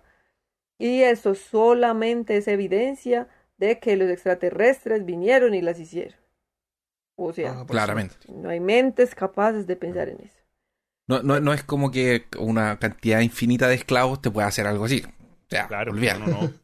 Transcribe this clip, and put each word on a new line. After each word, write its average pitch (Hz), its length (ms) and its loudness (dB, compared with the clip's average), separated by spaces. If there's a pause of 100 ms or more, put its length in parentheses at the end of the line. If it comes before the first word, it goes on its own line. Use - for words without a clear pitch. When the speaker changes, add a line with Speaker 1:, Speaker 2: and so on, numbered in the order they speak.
(760)
Speaker 1:
y 254 260 2
esto 220 320 2
solamente 226 1000 2
es 208 100 -2
evidencia 240 800 0 (300)
de 220 220 0
que 208 160 0
los 190 140 2
extraterrestres 185 960 0
vinieron 214 480 2
y 180 80 0
las 170 180 -2
hicieron. 160 380 -12 (1000)
O 170 160 -8
sea, 165 200 -6
Speaker 2:
Ah, 127 80 -10
por 127 80 -14
Speaker 3:
Claramente. 107 480 -4
Speaker 2:
supuesto. - 260 -20
Speaker 1:
no 180 80 -10
hay 170 100 -4
mentes 247 560 2
capaces 202 520 -2
de 180 80 -4
pensar 175 340 -6
en - 120 -14
eso. - 160 -20 (680)
Speaker 3:
No, 127 140 0
no, 143 180 2
no 147 140 0
es 143 100 -4
como 139 280 -2
que 127 340 0 (140)
una 110 400 -2
cantidad 110 400 0
infinita 120 480 2
de 127 80 4
esclavos 131 460 0
te 117 100 -2
pueda 104 160 0
hacer 101 200 -2
algo 104 180 -2
así. 127 200 -2
O - 440 -20
sea, - 180 -4
Speaker 4:
Claro, 107 240 -8
Speaker 3:
olvídalo. 104 360 -2
Speaker 4:
no, 170 60 0
no, 110 100 -4
no. 151 80 -4 (120)